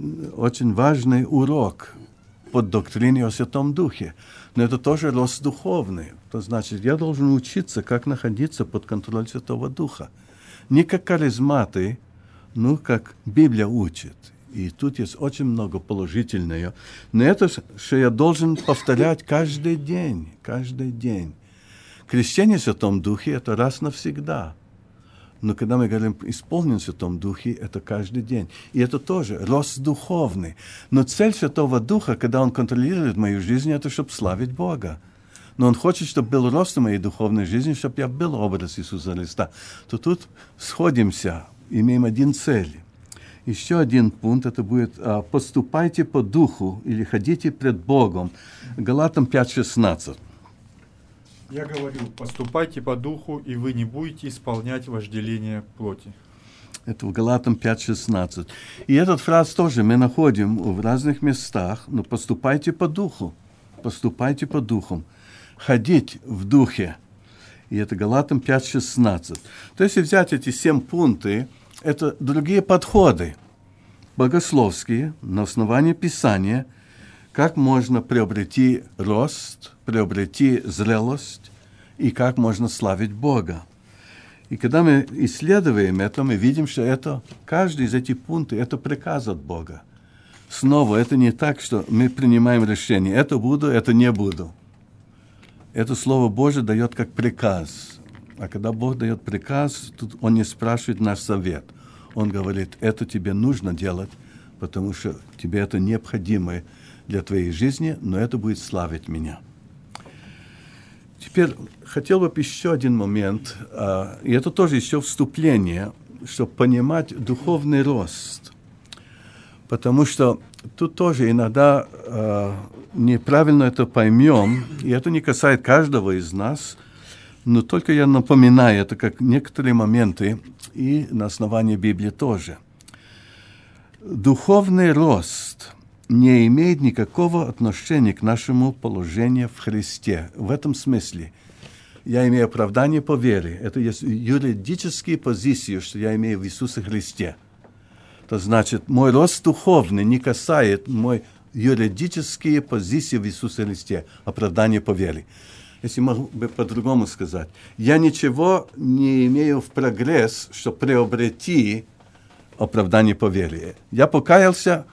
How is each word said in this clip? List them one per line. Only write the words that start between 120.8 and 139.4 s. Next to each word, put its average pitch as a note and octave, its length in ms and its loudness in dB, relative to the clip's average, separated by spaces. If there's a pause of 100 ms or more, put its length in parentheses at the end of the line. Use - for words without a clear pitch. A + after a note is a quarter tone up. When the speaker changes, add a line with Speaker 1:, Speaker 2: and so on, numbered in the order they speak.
Speaker 1:
тоже C3 340 2
иногда, A#2+ 580 4 (200)
а, G2+ 480 -2 (380)
неправильно C#3+ 680 6
это B2 220 2
поймём, A#2+ 760 6 (200)
и C3+ 80 -2
это C3 180 0
не D#3+ 100 2
касается C3+ 440 2
каждого B2+ 540 4
из E2+ 140 -6
нас, G#2+ 460 -6 (640)
но A#2+ 180 6
только D#3+ 300 0
я D3 160 6
напоминаю B2+ 720 8
это G2 140 -2
как G#2 240 -4
некоторые C3 540 0
моменты, A2 640 2 (340)
и C3+ 380 -2
на G#2+ 140 -2
основании A2 500 0
Библии G2+ 340 0
тоже. G2+ 480 -4 (1400)
Духовный F#3 880 4
рост C#3+ 720 0 (440)
не B2 380 8
имеет D3+ 340 4
никакого E3 640 0
отношения A2+ 640 0
к - 80 -10
нашему B2+ 500 0
положению A2+ 800 -2